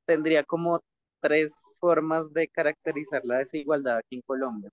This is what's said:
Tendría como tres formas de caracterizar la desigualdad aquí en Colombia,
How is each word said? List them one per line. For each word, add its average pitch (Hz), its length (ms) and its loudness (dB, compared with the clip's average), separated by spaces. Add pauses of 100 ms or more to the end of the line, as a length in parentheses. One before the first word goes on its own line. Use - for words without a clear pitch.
Tendría 156 400 4
como 170 380 -2 (400)
tres 151 320 2 (260)
formas 160 540 2
de 160 140 0
caracterizar 151 760 -4
la 123 140 0
desigualdad 139 580 -2
aquí 113 200 -6
en 123 100 -12
Colombia, 123 460 -4